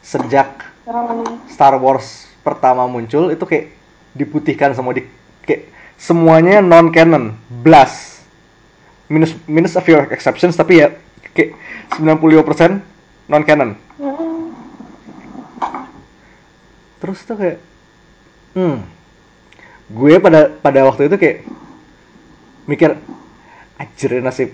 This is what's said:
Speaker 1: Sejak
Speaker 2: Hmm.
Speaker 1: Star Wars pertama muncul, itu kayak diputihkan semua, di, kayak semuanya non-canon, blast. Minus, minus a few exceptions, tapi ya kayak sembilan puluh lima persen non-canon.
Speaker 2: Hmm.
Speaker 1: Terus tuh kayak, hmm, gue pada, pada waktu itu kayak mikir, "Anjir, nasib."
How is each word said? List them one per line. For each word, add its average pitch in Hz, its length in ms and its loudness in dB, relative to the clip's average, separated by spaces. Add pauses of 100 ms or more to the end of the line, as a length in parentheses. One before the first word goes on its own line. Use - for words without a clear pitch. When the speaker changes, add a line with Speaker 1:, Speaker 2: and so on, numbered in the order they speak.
(120)
Speaker 1:
Sejak - 560 -4 (140)
Speaker 2:
Hmm. 233 420 -8 (240)
Speaker 1:
Star 135 320 2
Wars 131 480 -4 (160)
pertama 127 460 -2
muncul, 123 420 -4
itu 160 160 -6
kayak - 240 -6 (400)
diputihkan 139 640 -4
semua, 127 220 -6
di, - 100 -10 (380)
kayak - 260 -6 (240)
semuanya 170 640 4
non-canon, 165 800 4 (100)
blast. 135 800 2 (840)
Minus, 160 240 0 (160)
minus 160 300 -2
a 180 80 -2
few 165 100 4 (140)
exceptions, 165 480 -4
tapi 160 260 4
ya 147 80 2 (400)
kayak - 240 -4 (400)
sembilan 156 240 0
puluh 156 160 2
lima 156 80 6
persen 165 400 0 (460)
non-canon. 147 480 0 (240)
Speaker 2:
Hmm. 330 500 -10 (2500)
Speaker 1:
Terus 190 240 -12
tuh 220 160 -12
kayak, 180 180 -4 (1000)
hmm, 170 200 -2 (1160)
gue 143 240 2
pada, 160 320 2
pada 139 280 -2 (120)
waktu 143 160 -2
itu 185 80 0
kayak 175 220 -2 (1300)
mikir, 147 320 -2 (800)
"Anjir, 127 400 -6
nasib." 127 340 -6